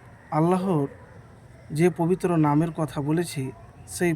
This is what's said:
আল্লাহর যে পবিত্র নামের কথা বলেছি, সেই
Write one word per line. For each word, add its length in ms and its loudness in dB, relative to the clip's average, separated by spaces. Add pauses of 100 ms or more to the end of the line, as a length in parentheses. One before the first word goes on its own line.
(300)
আল্লাহর 580 2 (840)
যে 260 2
পবিত্র 400 0
নামের 340 4
কথা 300 -6
বলেছি, 520 -4 (340)
সেই 300 -2